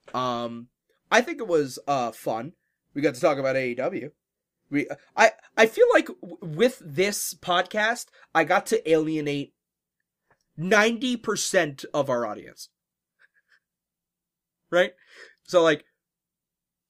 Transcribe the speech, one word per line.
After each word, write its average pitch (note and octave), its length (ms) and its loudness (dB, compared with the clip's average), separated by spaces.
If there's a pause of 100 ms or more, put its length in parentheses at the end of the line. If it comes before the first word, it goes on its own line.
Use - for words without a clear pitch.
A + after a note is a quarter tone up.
(140)
Um, A#2+ 560 -6 (420)
I A3 100 6
think D4 180 -6
it A3+ 80 -8
was, D3 300 0 (100)
uh, B2+ 240 -2
fun. B2 420 -8 (400)
We C#3+ 80 -8
got C#3+ 140 0
to B2 60 -14
talk D#3 160 2
about C3+ 180 -2
A C3 120 -2
E A#2+ 80 -6
W. C#3 360 -6 (580)
We, C#3+ 180 -2 (280)
I, A3 160 6 (240)
I A3+ 120 6
feel A4 260 4
like D4+ 140 2
w-, - 340 -16
with F#3 420 0
this F#3 520 -4
podcast, G#3 720 -2 (260)
I D#3+ 100 4
got F#3 240 2
to - 220 0
alienate D#3 640 0 (1040)
ninety A3 580 0
percent F3+ 800 -2
of C#3+ 160 -2
our A#2+ 160 -2
audience. A2 440 -12 (2000)
Right? F3 220 2 (500)
So, F3 180 4
like, D#3+ 240 2 (1040)